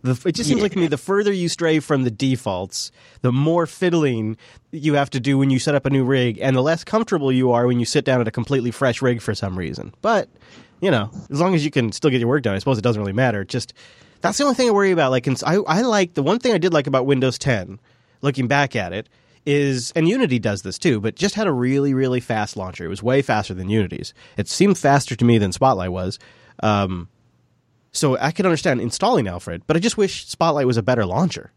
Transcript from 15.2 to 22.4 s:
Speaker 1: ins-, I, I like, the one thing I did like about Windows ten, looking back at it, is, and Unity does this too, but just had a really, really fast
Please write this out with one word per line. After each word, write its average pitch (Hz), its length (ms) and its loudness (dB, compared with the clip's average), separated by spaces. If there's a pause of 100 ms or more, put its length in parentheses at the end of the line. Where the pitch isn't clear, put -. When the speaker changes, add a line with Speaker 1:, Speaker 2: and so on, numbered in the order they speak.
Speaker 1:
ins-, 131 180 -2
I, 160 100 0 (120)
I 175 160 2
like, 208 320 0
the 143 100 0
one 196 160 2
thing 247 120 0
I 190 60 2
did 170 140 0
like 147 160 2
about 131 180 0
Windows 131 320 2
ten, 98 400 -2 (420)
looking 131 280 0
back 143 280 2
at 90 160 -4
it, 104 160 -8 (380)
is, 139 500 0
and 165 120 4
Unity 180 300 2
does 101 240 -2
this 95 160 -10
too, 110 220 2
but 104 160 -4
just 196 180 -2
had 214 140 -2
a 156 40 0
really, 135 420 0
really 127 260 0
fast 107 360 -4